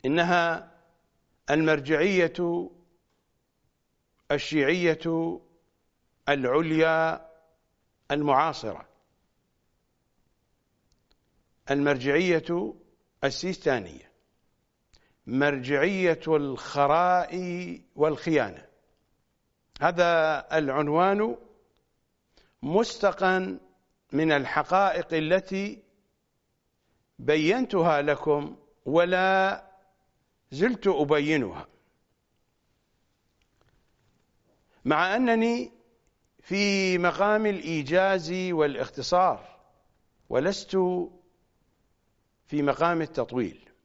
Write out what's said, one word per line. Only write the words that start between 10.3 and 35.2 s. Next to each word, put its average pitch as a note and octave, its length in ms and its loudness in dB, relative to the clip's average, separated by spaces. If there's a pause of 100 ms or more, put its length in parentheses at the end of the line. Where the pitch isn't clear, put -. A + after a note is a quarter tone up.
المرجعية D3 1040 0 (500)
السيستانية، C3+ 880 -4 (1120)
مرجعية C#3+ 1040 0
الخراء D#3 1040 0 (640)
والخيانة. C#3+ 680 -2 (1120)
هذا E3 680 2 (120)
العنوان D#3+ 800 0 (1300)
مستقى F#3 960 0 (540)
من D#3 200 2
الحقائق E3 840 0
التي F#3+ 680 -2 (1400)
بينتها D#3+ 840 2
لكم D3 540 -2 (280)
ولا F#3 800 2 (840)
زلت G3 360 -2
أبينها، D3 840 0 (3250)
مع E3 320 2
أنني A#3 560 0 (720)